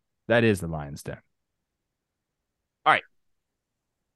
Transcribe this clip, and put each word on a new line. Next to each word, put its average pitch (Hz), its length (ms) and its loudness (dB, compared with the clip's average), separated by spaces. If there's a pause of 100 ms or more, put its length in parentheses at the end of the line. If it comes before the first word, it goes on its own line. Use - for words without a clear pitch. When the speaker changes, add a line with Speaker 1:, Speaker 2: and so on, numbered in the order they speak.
(280)
Speaker 1:
that 117 160 2
is 107 160 2
the 85 80 -10
Lion's 76 360 -10
Den. - 160 -14 (1700)
Speaker 2:
All 151 80 6
right. 104 100 0 (1120)